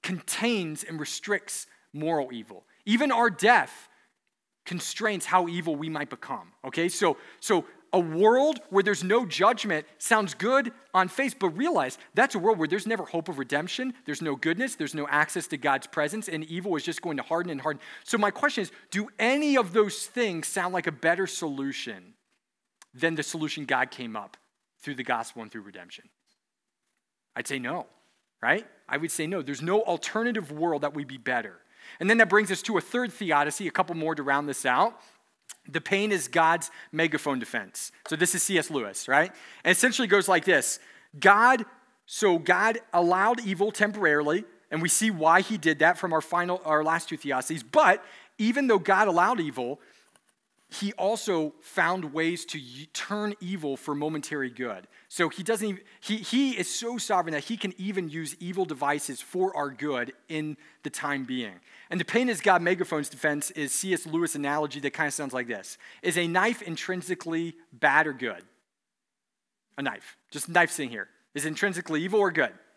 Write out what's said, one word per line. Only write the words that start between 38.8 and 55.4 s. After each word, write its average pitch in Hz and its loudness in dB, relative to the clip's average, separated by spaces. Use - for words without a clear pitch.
right? 151 4
And 175 4
essentially 226 2
goes 190 4
like 180 4
this. 160 2
God, 226 8
so 185 2
God 185 2
allowed 190 2
evil 196 0
temporarily, 185 2
and 160 -2
we 170 0
see 220 4
why 165 6
he 214 -4
did 156 2
that 170 6
from 175 -2
our 156 4
final, 175 -2
our 156 4
last 160 0
two 156 -6
theodicies. 139 -4
But - 6
even 247 0
though 214 6
God 196 4
allowed 185 4
evil, 131 -4
he 202 -4
also 185 0
found 170 -2
ways 165 -2
to - -10
y-, 131 -14
turn 208 -4
evil 160 -4
for - -6
momentary 147 -4
good. 113 -8
So 170 0
he 190 -10